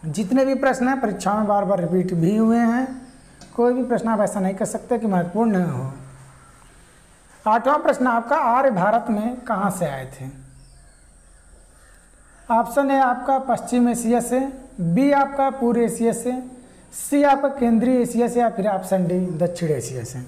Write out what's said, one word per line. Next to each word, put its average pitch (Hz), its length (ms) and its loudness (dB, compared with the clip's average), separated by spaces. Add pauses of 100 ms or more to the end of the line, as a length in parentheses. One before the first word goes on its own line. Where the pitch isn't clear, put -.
जितने 214 420 0
भी 269 100 0
प्रश्न 254 320 0
हैं 262 140 0
परीक्षा 202 320 -2
में 214 140 0
बार 202 180 2
बार 190 160 0
repeat 180 320 0
भी 175 240 2
हुए 220 200 4
हैं, 240 300 2 (680)
कोई 240 180 2
भी 254 100 -2
प्रश्न 226 260 -2
आप 214 100 0
ऐसा 208 200 0
नहीं 190 160 -2
कर 208 100 -4
सकते 220 340 -4
कि 220 80 -2
महत्वपूर्ण 196 440 0
न 185 140 2
हो। 131 260 -6 (1500)
आठवां 233 340 2
प्रश्न 277 280 0
आपका, 233 300 0
आर्य 262 340 2
भारत 214 380 0
में 220 320 -2
कहाँ 202 300 -2
से 175 140 -4
आए 135 260 -8
थे? - 140 -14 (2250)
Option 233 420 2
ए 269 80 4
आपका 262 460 2
पश्चिम 240 440 2
एशिया 233 320 0
से, 247 180 -2 (400)
B 190 340 2
आपका 277 380 2
पूर्व 240 300 0
एशिया 226 320 0
से, 247 200 -6 (600)
सी 285 300 0
आपका 285 260 4
केंद्रीय 247 520 2
एशिया 233 260 0
से 240 120 -2
या 233 100 4
फिर 202 180 -4
option 190 400 0
डी 180 120 0 (180)
दक्षिण 175 320 -2
एशिया 127 340 -4
से। 127 240 -12